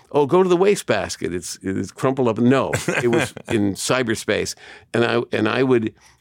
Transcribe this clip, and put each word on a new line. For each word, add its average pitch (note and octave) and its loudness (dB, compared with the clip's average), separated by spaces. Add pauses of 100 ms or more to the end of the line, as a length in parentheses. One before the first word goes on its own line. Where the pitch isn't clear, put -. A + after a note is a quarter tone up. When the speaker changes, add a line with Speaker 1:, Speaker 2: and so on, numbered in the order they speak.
(120)
Speaker 1:
"Oh, D3 2
go F3 4
to F#3+ 4
the F3 4
wastebasket. A2 0
It's, F2 -8
it's G2 -4
crumpled C3 0
up." A2 0
No, A#2+ 2 (320)
it B2 2
was C3+ 0
Speaker 2:
<laughs> - -20
Speaker 1:
in G2+ 0
cyberspace. A2 -2 (400)
And A#2 2
I, A#2 0 (100)
and A2 0
I A2+ 0
would, B2 2 (280)